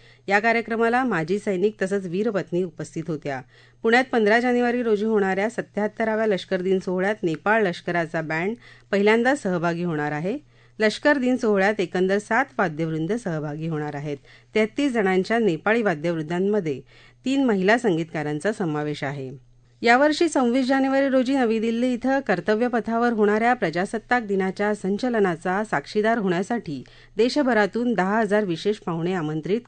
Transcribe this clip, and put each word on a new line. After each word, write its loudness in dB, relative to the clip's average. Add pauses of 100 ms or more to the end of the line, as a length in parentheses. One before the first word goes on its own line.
(280)
या 4
कार्यक्रमाला 0
माजी -2
सैनिक 0
तसंच -2
वीरपत्नी -2
उपस्थित -10
होत्या. -6 (420)
पुण्यात 4
पंधरा 4
जानेवारी 0
रोजी 0
होणाऱ्या 0
सत्याहत्तराव्या -2
लष्कर 0
दिन 2
सोहळ्यात -2
नेपाळ 0
लष्कराचा -2
बँड -4 (360)
पहिल्यांदा 4
सहभागी -2
होणार -2
आहे. -6 (260)
लष्कर 2
दिन 0
सोहळ्यात 2
एकंदर 0
सात 0 (120)
वाद्यवृंद -2
सहभागी -4
होणार -4
आहेत. -6 (380)
तेहतीस 0
जणांच्या 2
नेपाळी 0
वाद्यवृंदांमध्ये -2 (440)
तीन 0
महिला 2
संगीतकारांचा -2
समावेश -4
आहे. -10 (280)
यावर्षी 4
सव्वीस 2
जानेवारी 2
रोजी 2
नवी 2
दिल्ली 0
इथं 0
कर्तव्य 0
पथावर 0
होणाऱ्या 4
प्रजासत्ताक -2
दिनाच्या 0
संचलनाचा 0
साक्षीदार 0
होण्यासाठी -4 (340)
देशभरातून 2
दहा 0
हजार 2
विशेष -2
पाहुणे -4
आमंत्रित -2